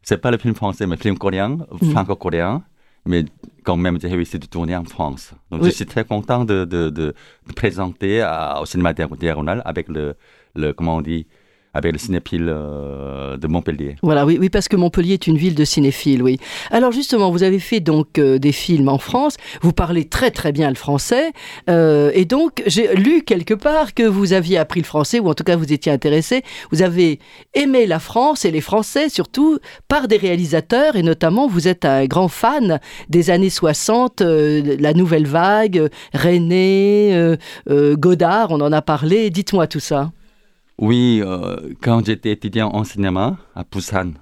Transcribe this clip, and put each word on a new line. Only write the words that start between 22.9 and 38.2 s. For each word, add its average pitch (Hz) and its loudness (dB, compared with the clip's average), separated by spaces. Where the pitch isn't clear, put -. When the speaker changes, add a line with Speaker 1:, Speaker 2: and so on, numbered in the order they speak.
Speaker 2:
lu 269 4
quelque 185 0
part 294 0
que 233 2
vous 196 2
aviez 175 2
appris 160 -2
le - -4
français, 151 -2
ou 196 0
en 156 2
tout 160 -6
cas 175 2
vous 151 -2
étiez 147 0
intéressé, 156 0
vous 156 2
avez 170 2
aimé 262 4
la 160 0
France 254 0
et 170 4
les 156 0
Français 277 -2
surtout 302 0
par 277 0
des 208 4
réalisateurs, 180 0
et 185 2
notamment 165 2
vous 175 0
êtes 180 0
un 135 4
grand 175 0
fan 220 0
des 170 4
années 185 4
soixante, 214 0
euh, 151 2
la 147 2
Nouvelle 165 4
Vague, 175 2
René, 190 4
euh, 165 4
euh, 147 4
Godard, 175 2